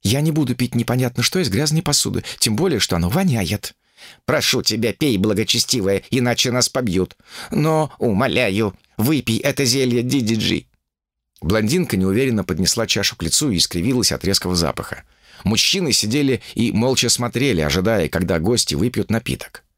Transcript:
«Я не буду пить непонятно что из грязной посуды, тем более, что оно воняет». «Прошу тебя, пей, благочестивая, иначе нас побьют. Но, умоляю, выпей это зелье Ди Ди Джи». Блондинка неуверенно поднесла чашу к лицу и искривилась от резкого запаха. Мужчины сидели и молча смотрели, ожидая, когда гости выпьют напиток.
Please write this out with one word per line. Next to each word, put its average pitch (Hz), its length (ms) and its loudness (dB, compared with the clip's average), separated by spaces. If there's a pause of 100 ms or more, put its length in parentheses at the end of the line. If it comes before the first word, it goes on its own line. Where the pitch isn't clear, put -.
«Я 120 180 2
не 156 120 2
буду 131 240 0
пить 123 180 -4
непонятно 123 480 0
что - 160 0
из 165 100 0
грязной 151 340 0
посуды, 95 420 -2 (140)
тем 110 180 0
более, 143 240 2
что - 160 0
оно 85 120 2
воняет». 113 680 0 (520)
«Прошу 135 340 0
тебя, 110 320 0
пей, 131 240 2
благочестивая, 98 960 0
иначе 123 400 0
нас 120 180 0
побьют. 92 480 -2 (340)
Но, 156 480 0
умоляю, 107 800 0 (220)
выпей 117 400 0
это 143 260 0
зелье 123 380 2
Ди 127 180 0
Ди 110 140 0
Джи». 98 320 -2 (760)
Блондинка 110 560 0
неуверенно 101 480 2
поднесла 92 420 0
чашу - 300 -2
к - 60 -10
лицу 120 280 0
и 95 60 2
искривилась 95 560 0
от 69 120 -6
резкого 90 320 0
запаха. - 480 -4 (400)
Мужчины 180 480 0
сидели 127 500 0 (120)
и 110 180 2
молча 120 360 2
смотрели, 120 520 0
ожидая, 90 480 2
когда 85 320 0
гости 107 340 0
выпьют 104 360 -2
напиток. - 540 -6 (140)